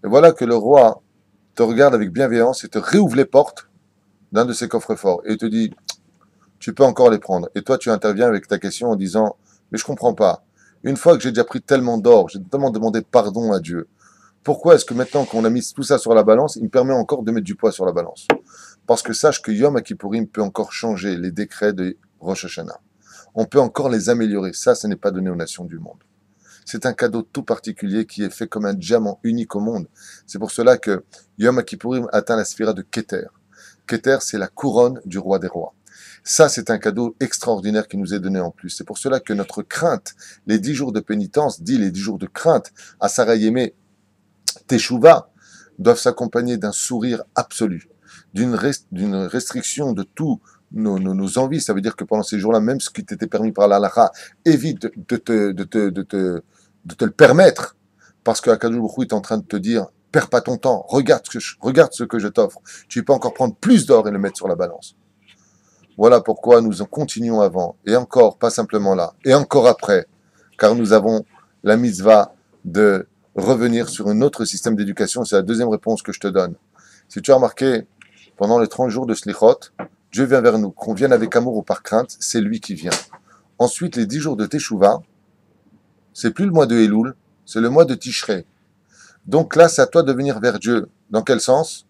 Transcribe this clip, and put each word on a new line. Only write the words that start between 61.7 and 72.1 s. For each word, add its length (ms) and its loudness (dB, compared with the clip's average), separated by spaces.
ce 120 -8
que 140 -6
je 100 -4
t'offre. 320 -2
Tu 160 -6
peux 80 2
encore 220 -2
prendre 220 -2
plus 280 4
d'or 240 4
et 20 -4
le 80 -4
mettre 200 -4
sur 100 -8
la 60 0
balance. » 420 -8
Voilà 240 6
pourquoi 400 4
nous 220 -4
en 40 -6
continuons 540 -4
avant, 360 0
et 80 2
encore, 440 4
pas 120 0
simplement 460 0
là, 180 -4
et 80 4
encore 360 6
après, 380 2
car 160 4
nous 180 2
avons 320 2
la 140 4
mitzvah 580 4